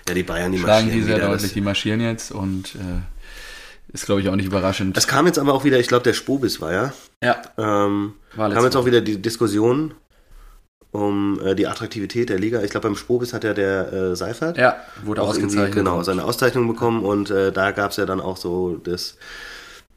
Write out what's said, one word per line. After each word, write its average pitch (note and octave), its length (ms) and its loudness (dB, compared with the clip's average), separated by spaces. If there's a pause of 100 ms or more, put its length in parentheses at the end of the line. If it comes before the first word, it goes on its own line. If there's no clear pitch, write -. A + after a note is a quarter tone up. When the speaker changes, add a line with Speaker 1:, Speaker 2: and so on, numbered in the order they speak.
Speaker 1:
Ja, F2 60 -2
die F2+ 80 0
Bayern, F2 280 -2
die F#2 80 0
Speaker 2:
Schlagen G#2+ 280 6
Speaker 1:
marschieren A2+ 120 2
Speaker 2:
die G#2+ 60 2
sehr G#2+ 120 2
Speaker 1:
wieder, G2+ 120 2
Speaker 2:
deutlich G2+ 140 0
Speaker 1:
das F#2+ 100 -2
Speaker 2:
die G#2 80 -2
marschieren G#2 400 0
jetzt A2+ 320 -4
und, F#2+ 440 -4
äh, - 1160 -10
ist, - 140 -10
glaub G2+ 120 2
ich, F#2+ 120 0
auch F#2 40 2
nicht G2 120 0
überraschend. F#2+ 500 0
Speaker 1:
Es - 100 2
kam D3 200 4
jetzt D#3+ 120 4
aber C#3 140 4
auch C3+ 100 2
wieder, C3 160 6
ich A#2+ 100 2
glaub, B2 160 4
der A#2 100 6
Spobis B2+ 460 -2
war, E2 120 -2
ja? B2 200 0 (300)
Speaker 2:
Ja. A#2+ 140 2 (220)
Speaker 1:
Ähm, G2+ 560 0 (200)
Speaker 2:
War G#2+ 120 0
Speaker 1:
kam G2+ 40 0
Speaker 2:
letztes A2+ 140 4
Speaker 1:
jetzt B2+ 120 2
auch B2+ 40 4
Speaker 2:
Mal. A#2+ 60 0
Speaker 1:
wieder A#2+ 160 6
die G#2 180 -2
Diskussion A#2 720 2 (1000)
um, G2+ 540 0
äh, F#2+ 100 2
die F#2+ 120 2
Attraktivität A2 640 -4
der F#2+ 80 0
Liga. A2 240 -2
Ich G2+ 80 -4
glaub, G#2 120 -4
beim G#2 140 -2
Spobis B2 380 -2
hat A2+ 100 -6
ja G#2+ 80 0
der, G2 400 0
äh, F#2 240 -2
Seifert A#2+ 400 -6
Speaker 2:
Ja, B2+ 200 2 (280)
wurde G#2 180 -4
Speaker 1:
auch G#2 120 2
irgendwie, G2+ 100 0 (140)
Speaker 2:
ausgezeichnet. G2+ 160 0
Speaker 1:
genau, F2+ 280 2
seine F2+ 220 -2
Auszeichnung A#2+ 420 0
bekommen A2+ 380 0
und, G2+ 260 0
äh, G2 220 2
da G2 200 2
gab's G2+ 240 -2
ja G2 100 0
dann F#2+ 140 -2
auch F#2 180 -6
so F2 440 -2
das, - 340 -6 (800)